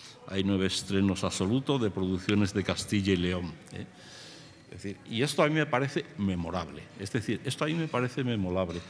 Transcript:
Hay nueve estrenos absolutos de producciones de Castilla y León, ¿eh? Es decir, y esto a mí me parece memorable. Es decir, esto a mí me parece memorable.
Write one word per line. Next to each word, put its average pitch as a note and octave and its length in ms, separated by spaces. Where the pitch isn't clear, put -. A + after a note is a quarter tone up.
Hay F#2+ 140
nueve F#2+ 220
estrenos G2 580
absolutos B2 580
de A2 80
producciones F#2+ 640
de F#2+ 120
Castilla G2 480
y - 20
León, F2+ 380
¿eh? F#2 160
Es F2 120
decir, G2 140
y A2 120
esto D3 220
a D3+ 40
mí D3+ 60
me D#3 120
parece C#3 400
memorable. E2+ 640
Es G2 120
decir, A2+ 340
esto C3 180
a D3+ 40
mí D#3 60
me E3 140
parece B2+ 360
memorable. F#2 680